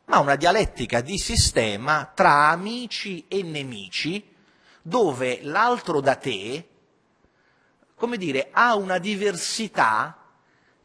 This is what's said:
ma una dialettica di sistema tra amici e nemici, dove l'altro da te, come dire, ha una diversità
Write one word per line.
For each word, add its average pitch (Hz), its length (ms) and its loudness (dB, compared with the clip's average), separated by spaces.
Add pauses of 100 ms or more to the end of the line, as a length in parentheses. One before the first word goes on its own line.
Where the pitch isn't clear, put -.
ma - 160 4
una 139 160 2
dialettica 143 640 0
di 165 180 -6
sistema 135 960 0
tra 151 360 6
amici 202 760 -6
e 196 160 -4
nemici, 143 840 -6 (580)
dove 139 600 0
l'altro 180 580 0
da 135 140 4
te, 120 540 -8 (1300)
come 240 200 -4
dire, 143 360 -4
ha 233 240 4
una 185 220 -2
diversità 175 1200 -2 (680)